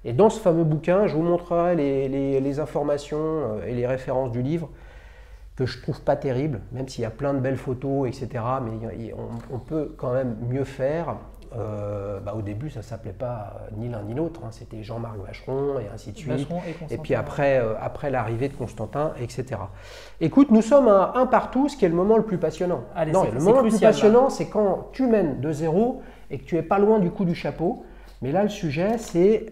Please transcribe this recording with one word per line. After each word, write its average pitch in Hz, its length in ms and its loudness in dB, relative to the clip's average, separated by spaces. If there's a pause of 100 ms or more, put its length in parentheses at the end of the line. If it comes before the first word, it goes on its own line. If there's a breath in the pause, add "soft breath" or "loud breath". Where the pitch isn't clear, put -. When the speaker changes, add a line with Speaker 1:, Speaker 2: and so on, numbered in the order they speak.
Speaker 1:
Et 120 80 -6
dans 185 180 6
ce 220 120 -2
fameux 165 240 4
bouquin, 175 420 4
je 143 80 -2
vous 160 80 2
montrerai 175 540 2
les, 139 320 2
les, 139 320 0
les 139 180 -2
informations, 147 580 -2
euh, 147 480 -2
et 113 100 -4
les 120 120 -2
références 131 460 -2
du 123 80 -2
livre, 151 280 -2 (840 soft breath)
que 131 100 -2
je - 160 -6
trouve - 200 -6
pas - 140 2
terrible, 135 460 -2 (100)
même 127 160 -8
s'il - 140 -10
y 113 40 -4
a 107 40 -4
plein 139 240 -4
de 139 60 0
belles 131 180 -2
photos, 139 500 -4
et 113 60 -4
cetera, 123 480 -4
mais 113 160 -6
il 110 40 -10
y 113 40 -8
a, 101 80 -8
il, 110 200 -10
on, 113 420 -10
on 117 40 -8
peut 156 380 -6
quand 127 160 -4
même 127 240 -2 (100)
mieux 131 160 -2
faire. 139 540 -4 (360)
Euh, 104 680 -6
bah, 101 160 -6
au 107 40 -6
début, 104 280 -6
ça 123 120 -12
s'appelait 110 300 -12
pas, 113 460 -8
euh, 101 180 -12
ni 113 140 -6
l'un 110 140 -8
ni 107 100 -6
l'autre, 160 320 -4
hein, 113 60 -12
c'était 110 320 -14
Jean-Marc 113 340 -8
Vacheron 135 640 -6
et 101 140 -8
ainsi 107 200 -14
de - 40 -16
suite. 127 140 -8
Speaker 2:
Vacheron 143 340 -4
et 170 40 -8
Speaker 1:
Et 160 60 -6
Speaker 2:
Constantin. 156 260 -8
Speaker 1:
puis 147 120 -2
après, 139 460 2
euh, 113 220 0
après 123 280 -6
l'arrivée 120 380 -2
de 135 80 -10
Constantin, 123 640 -4
et 120 80 -6
cetera. 101 440 -8 (500 loud breath)
Écoute, 262 280 6
nous 220 120 8
sommes 254 260 6
à 196 280 8
un 254 100 4
partout, 254 420 2
ce - 80 -6
qui - 80 -4
est 180 60 6
le 165 60 2
moment 196 200 6
le 214 80 6
plus 185 140 -2
passionnant. 160 480 -2 (100)
Speaker 2:
Allez, 156 160 -2
Speaker 1:
Non, 180 140 4
Speaker 2:
c'est, 120 60 0
Speaker 1:
le 120 80 -2
Speaker 2:
c'est 156 60 2
Speaker 1:
moment 226 120 8
le 262 60 6
plus 226 80 4
Speaker 2:
crucial, 220 200 8
là. - 60 6
Speaker 1:
passionnant, 240 320 8
c'est - 180 -4
quand 202 460 0
tu 262 140 0
mènes 170 340 2
deux 156 100 0
zéro 165 520 0 (260 loud breath)
et - 80 -6
que - 80 -14
tu 175 100 -2
es 160 80 0
pas 196 160 2
loin 214 200 6
du 175 120 2
coup 196 140 -2
du 170 100 2
chapeau. 160 480 -4 (380 loud breath)
Mais 127 100 -4
là, 190 120 2
le 208 60 2
sujet, 180 480 -2
c'est, 208 540 4